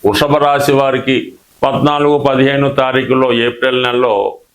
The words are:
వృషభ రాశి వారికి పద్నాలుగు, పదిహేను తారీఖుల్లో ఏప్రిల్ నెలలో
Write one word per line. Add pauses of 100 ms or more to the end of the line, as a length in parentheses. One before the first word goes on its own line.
వృషభ
రాశి
వారికి (300)
పద్నాలుగు,
పదిహేను
తారీఖుల్లో
ఏప్రిల్
నెలలో (180)